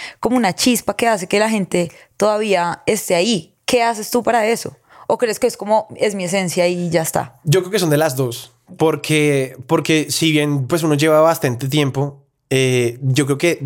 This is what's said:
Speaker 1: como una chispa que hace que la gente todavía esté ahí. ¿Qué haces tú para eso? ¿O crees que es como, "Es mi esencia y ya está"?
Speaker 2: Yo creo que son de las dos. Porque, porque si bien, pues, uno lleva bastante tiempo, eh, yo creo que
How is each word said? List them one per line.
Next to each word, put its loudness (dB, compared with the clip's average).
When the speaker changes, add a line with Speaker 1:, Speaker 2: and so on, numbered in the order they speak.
Speaker 1:
como 0
una 2
chispa 0
que 0
hace 0
que 0
la 2
gente -2
todavía 0
esté -2
ahí. 0
¿Qué 2
haces -2
tú 0
para 0
eso? -4
¿O 2
crees -2
que 2
es -2
como, 0
"Es 0
mi -6
esencia 0
y -2
ya 0
está"? -6
Speaker 2:
Yo 4
creo -4
que 0
son 0
de 2
las 0
dos. -6
Porque, 0
porque 0
si 0
bien, 0
pues, -2
uno 2
lleva 4
bastante 0
tiempo, -2
eh, 0
yo 0
creo 0
que 0